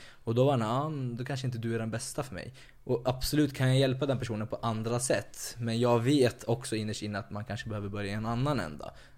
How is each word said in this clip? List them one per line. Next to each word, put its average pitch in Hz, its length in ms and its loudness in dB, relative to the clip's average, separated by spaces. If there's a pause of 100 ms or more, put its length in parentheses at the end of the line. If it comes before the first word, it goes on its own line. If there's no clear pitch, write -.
(240)
Och 117 120 0
då 127 100 6
var 139 120 6
han, 117 40 2
"Ah, 127 560 -2
då 123 80 -6
kanske 131 220 -4
inte 123 100 -4
du 113 180 -2
är 113 40 0
den 113 120 -4
bästa 120 320 -4
för 135 120 -14
mig." - 180 -10 (300)
Och - 220 0
absolut 135 480 2
kan 131 140 2
jag 131 120 6
hjälpa 135 260 2
den 131 140 2
personen 107 280 -4
på - 140 -8
andra 113 380 0
sätt. - 600 -2
Men 117 200 0
jag 120 200 6
vet 123 440 4
också - 320 -2
innerst 107 260 -4
inne 104 180 -4
att - 120 -8
man 104 140 -6
kanske 107 240 -6
behöver 101 200 -4
börja 101 220 -4
i - 40 -4
en 107 100 -4
annan 123 340 0
ända. 76 340 -8 (240)